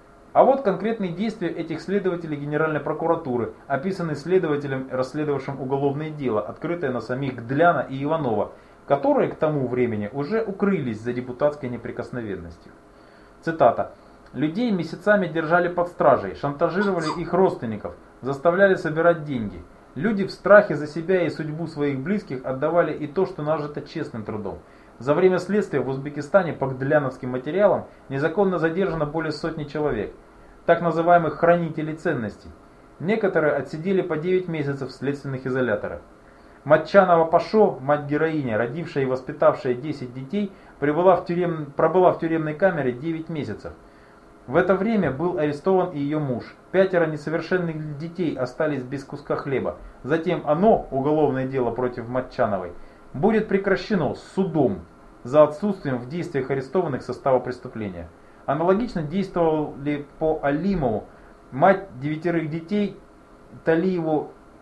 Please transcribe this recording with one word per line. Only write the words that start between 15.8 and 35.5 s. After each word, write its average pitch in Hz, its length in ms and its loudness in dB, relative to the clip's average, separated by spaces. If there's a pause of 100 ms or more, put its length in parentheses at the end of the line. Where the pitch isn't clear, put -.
стражей, 117 480 2
шантажировали 165 840 -2
их 165 140 -4
родственников, 127 600 0 (260)
заставляли 170 540 4
собирать 160 480 2
деньги». 107 400 -6 (320)
Люди 196 320 0
в - 40 -10
страхе 190 440 6
за 147 100 -4
себя 170 380 0
и 151 60 0
судьбу 156 360 -6
своих 143 360 -2
близких 147 440 -4
отдавали 156 480 0
и 147 140 -6
то, 185 180 -2
что - 160 -8
нажито 147 400 -4
честным 131 420 -8
трудом. 101 360 -8 (400)
За 131 140 0
время 180 260 4
следствия 190 400 0
в 131 80 -2
Узбекистане 143 640 0
по - 160 -4
гдляновским 131 600 0
материалам 151 560 2 (240)
незаконно 165 500 0
задержано 165 460 0
более 156 260 -4
сотни 160 320 -6
человек, 139 500 -4 (520)
так 170 160 4
называемых 165 540 4
хранителей 160 600 2
ценностей. 131 540 -4 (500)
Некоторые 170 540 2
отсидели 160 480 -2
по 165 160 -2
девять 180 320 0
месяцев 139 400 -4
в - 40 -14
следственных 135 540 -6
изоляторах. 107 540 -2 (640)